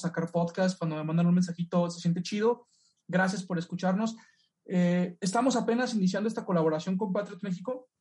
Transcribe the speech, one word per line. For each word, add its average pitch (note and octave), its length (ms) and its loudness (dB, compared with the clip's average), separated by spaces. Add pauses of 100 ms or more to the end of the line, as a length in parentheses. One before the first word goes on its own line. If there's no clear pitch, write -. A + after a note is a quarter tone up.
a E3+ 40 0
sacar E3+ 240 -4
podcast, F3+ 460 0
cuando D#3 180 -2
me D3+ 80 -6
mandan E3 240 2
un F3 60 6
mensajito, F3 540 2
se - 120 -10
siente E3+ 220 0
chido. A3 440 0 (400)
Gracias F#3 380 0
por F3 140 -4
escucharnos. F#3 580 -2 (480)
Eh, F3+ 560 0
estamos A#3 340 2
apenas A#3+ 400 0
iniciando G3 340 2
esta E3 160 -6
colaboración E3 520 0
con F#3+ 160 -2
Patriot G3+ 320 -4
México. B3 440 -6 (120)